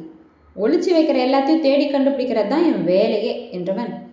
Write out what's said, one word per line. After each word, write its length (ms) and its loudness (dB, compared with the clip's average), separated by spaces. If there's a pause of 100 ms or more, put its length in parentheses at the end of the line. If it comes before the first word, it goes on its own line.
(560)
ஒளிச்சு 340 0
வைக்கிற 280 2
எல்லாத்தையும் 440 2
தேடி 260 2
கண்டுபிடிக்கிறது 600 0
தான் 160 0
என் 200 0
வேலையே" 680 0
என்றவன், 420 -6 (200)